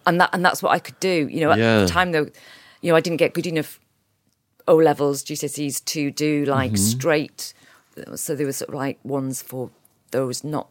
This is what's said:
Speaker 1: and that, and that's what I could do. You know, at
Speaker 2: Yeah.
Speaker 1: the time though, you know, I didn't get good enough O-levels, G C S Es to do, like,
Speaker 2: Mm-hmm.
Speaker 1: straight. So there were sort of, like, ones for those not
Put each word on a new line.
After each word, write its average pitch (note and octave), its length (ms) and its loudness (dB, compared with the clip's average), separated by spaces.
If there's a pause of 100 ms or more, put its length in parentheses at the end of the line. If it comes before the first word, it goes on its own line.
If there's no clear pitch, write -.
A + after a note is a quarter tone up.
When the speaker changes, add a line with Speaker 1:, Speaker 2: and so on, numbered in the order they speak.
Speaker 1:
and F3 140 2
that, F3+ 120 4
and F3+ 120 0
that's - 180 2
what D3 80 0
I E3 80 4
could - 220 -12
do. F3 280 0
You - 120 -6
know, D3+ 100 2
at G#2+ 80 4
Speaker 2:
Yeah. A2+ 220 4
Speaker 1:
the F#2 80 4
time F3 240 2
though, D3+ 160 0 (520)
you E3+ 120 -2
know, D#3+ 40 6
I E3 40 6
didn't E3 160 -2
get D3+ 180 2
good E3 140 -4
enough D#3+ 320 -6 (880)
O-levels, D3 560 4
G D3+ 100 -8
C D3 120 -8
S C#3+ 120 -10
Es C#3+ 220 -6
to C#3+ 320 -6
do, D3+ 320 -2
like, C3+ 280 0
Speaker 2:
Mm-hmm. G#2 40 0
Speaker 1:
straight. B2+ 800 -2 (600)
So - 220 -6
there C#3+ 100 -4
were C3+ 60 -4
sort - 160 -8
of, - 80 -10
like, C3 260 -6
ones C3+ 400 -6
for B2+ 280 -10 (420)
those B2 320 -4
not D3+ 260 -6